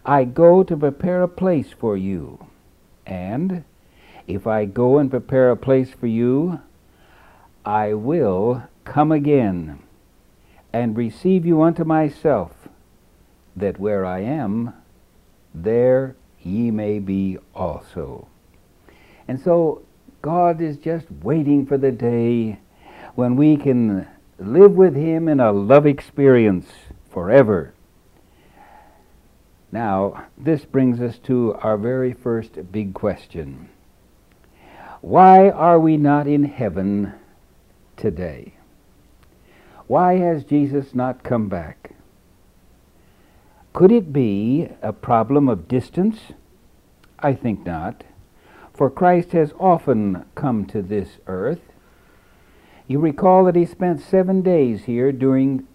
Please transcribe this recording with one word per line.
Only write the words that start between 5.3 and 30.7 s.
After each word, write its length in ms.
a 80
place 340
for 140
you, 540
I 280
will 680
come 260
again 680
and 240
receive 500
you 180
unto 200
myself, 840
that 240
where 260
I 140
am, 540
there 640
ye 280
may 300
be 400
also." 720
And 120
so 420
God 400
is 160
just 300
waiting 420
for 120
the 140
day 680
when 200
we 220
can 480
live 380
with 200
him 320
in 120
a 120
love 340
experience 840
forever. 640
Now, 520
this 300
brings 340